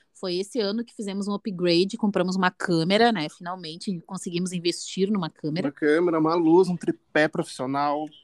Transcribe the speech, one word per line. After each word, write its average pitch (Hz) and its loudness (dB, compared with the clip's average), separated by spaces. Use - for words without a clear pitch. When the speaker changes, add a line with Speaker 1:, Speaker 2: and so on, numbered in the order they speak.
Speaker 1:
Foi 180 -4
esse 202 -4
ano 214 -2
que - -20
fizemos 196 -6
um 202 -2
upgrade, 180 0
compramos 185 0
uma 185 2
câmera, 190 2
né? 156 -2
Finalmente 175 -10
conseguimos 180 -6
investir 180 -2
numa 185 -2
câmera. 165 -4
Speaker 2:
Uma - -4
câmera, 160 2
uma 160 2
luz, 175 6
um 175 0
tripé - 0
profissional 143 -4